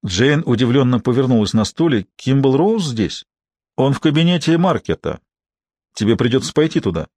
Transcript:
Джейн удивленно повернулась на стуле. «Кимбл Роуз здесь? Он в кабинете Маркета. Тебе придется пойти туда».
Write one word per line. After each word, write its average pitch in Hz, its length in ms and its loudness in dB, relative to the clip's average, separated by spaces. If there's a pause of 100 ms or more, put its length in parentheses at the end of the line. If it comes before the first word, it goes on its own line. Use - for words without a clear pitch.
Джейн 127 400 0
удивленно 123 540 2
повернулась 123 540 0
на 107 120 2
стуле. 135 500 -2
«Кимбл 135 420 0
Роуз 202 280 0
здесь? 110 400 -4 (500)
Он 143 180 0
в - 60 -4
кабинете 165 580 0
Маркета. 107 640 -2 (760)
Тебе 110 220 0
придется 120 380 -2
пойти 156 260 0
туда». - 380 -4